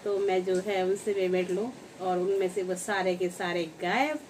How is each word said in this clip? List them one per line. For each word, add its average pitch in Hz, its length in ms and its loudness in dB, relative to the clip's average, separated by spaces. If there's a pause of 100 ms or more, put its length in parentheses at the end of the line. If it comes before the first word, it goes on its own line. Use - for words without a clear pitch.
तो 202 140 2
मैं 190 260 2
जो 185 120 2
है 190 280 0
उनसे 202 280 0
पेमेंट 185 380 2
लूँ, 214 220 0 (280)
और 185 180 0
उनमें 185 300 2
से 185 140 -2
वो 180 120 -2
सारे 185 420 0
के 180 120 0
सारे 175 360 -2
गायब 247 540 0 (120)